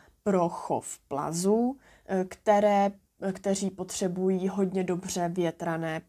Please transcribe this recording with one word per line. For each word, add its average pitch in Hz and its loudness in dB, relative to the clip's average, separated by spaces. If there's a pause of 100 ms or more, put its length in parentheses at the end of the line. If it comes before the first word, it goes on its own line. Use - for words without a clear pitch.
(240)
pro 185 4
chov - -6
plazů, 190 0 (280)
eh, 185 -2
které, 202 4 (300)
eh, 190 -2
kteří 196 -2
potřebují 185 -2
hodně 190 0
dobře 180 -2
větrané 165 -4